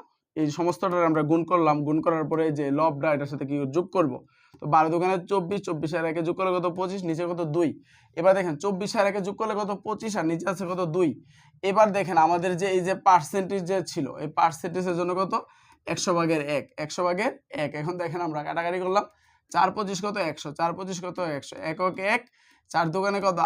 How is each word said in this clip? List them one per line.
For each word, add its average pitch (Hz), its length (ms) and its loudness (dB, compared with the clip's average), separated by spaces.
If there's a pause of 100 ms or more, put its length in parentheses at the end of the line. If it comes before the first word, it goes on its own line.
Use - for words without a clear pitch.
(360)
এই 156 160 0
সমস্তটার 175 580 2
আমরা 160 140 4
গুণ 160 220 4
করলাম, 160 380 4
গুণ 151 180 0
করার 160 260 2
পরে 160 180 2
এই 156 140 0
যে 147 120 0
লবটা 151 420 2
এটার 143 180 0
সাথে 143 140 -6
কি 139 100 -4 (200)
যোগ 170 180 2
করব? 160 200 2 (400)
তো - 140 -12
বারো 160 220 4
দোকানে 175 260 2 (100)
চব্বিশ, 196 360 -2
চব্বিশ 160 320 -4
আর 165 120 -2
একে 165 180 -2
যোগ 170 140 -2
করলে 185 160 0
কত? 180 220 0
পঁচিশ। 185 280 -4
নিচে 165 220 -2
কত? 170 200 -4
দুই। 156 240 2 (480)
এবার 180 180 6
দেখেন, 180 220 0
চব্বিশ 196 380 -4
আর 208 120 2
একে 202 140 -2
যোগ 202 160 -6
করলে 220 180 -2
কত? 202 160 -4 (120)
পঁচিশ, 214 320 -6
আর 170 100 0
নিচে 165 240 -2
আছে 190 160 -4
কত? 180 200 -4
দুই। 165 240 2 (540)
এবার 202 280 6
দেখেন, 185 260 0
আমাদের 170 400 6
যে 185 120 0
এই 185 120 2
যে 185 200 0
পার্সেন্টেজ 185 640 4
যে 185 220 0
ছিল, 151 200 -4 (120)
এই 151 180 -6
পার্সেন্টেজের 175 600 0
জন্য 175 180 0
কত? 185 180 -2 (540)
একশো 170 260 -2
ভাগের 160 360 2
এক, 147 160 0 (120)
একশো 156 260 -6
ভাগের 180 280 0 (200)
এক। 147 240 -2
এখন 151 220 -4
দেখেন, 175 240 -4
আমরা 156 220 -4
কাটাকাটি 170 360 -2
করলাম, 185 260 0 (460)
চার 185 200 4
পঁচিশ 196 300 -4
কত? 208 160 -2
একশো, 160 360 -4
চার 165 200 0
পঁচিশ 190 280 -8
কত? 170 160 -8 (120)
একশো, 139 320 -8
একক 175 340 -2 (100)
এক, 226 160 0 (500)
চার 165 200 2
দোকানে 196 300 0
কত? 185 240 2